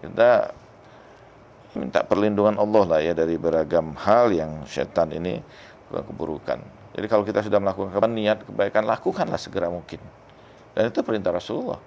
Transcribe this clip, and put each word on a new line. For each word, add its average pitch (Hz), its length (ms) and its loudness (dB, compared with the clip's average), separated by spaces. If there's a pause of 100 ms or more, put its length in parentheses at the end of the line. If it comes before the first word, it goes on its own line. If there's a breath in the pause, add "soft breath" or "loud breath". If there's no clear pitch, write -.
Kita 113 520 4 (1200 loud breath)
minta - 320 0
perlindungan 104 560 2
Allah 107 240 4
lah, 80 160 2
ya, 82 100 2
dari 82 220 0
beragam 80 640 0
hal 117 320 4
yang 78 400 -2
setan 78 400 -2
ini 85 320 -6 (480 loud breath)
keburukan. - 720 -6 (320)
Jadi 101 160 -6
kalau 104 160 4
kita 104 160 0
sudah 104 160 2
melakukan 98 320 -2
kebaikan, 104 240 0
niat 107 320 2
kebaikan, 101 400 0
lakukanlah 160 520 -2
segera - 280 -4
mungkin. 85 320 -8 (800 loud breath)
Dan 113 160 0
itu - 80 -2
perintah 92 320 -2
Rasulullah. 143 520 -6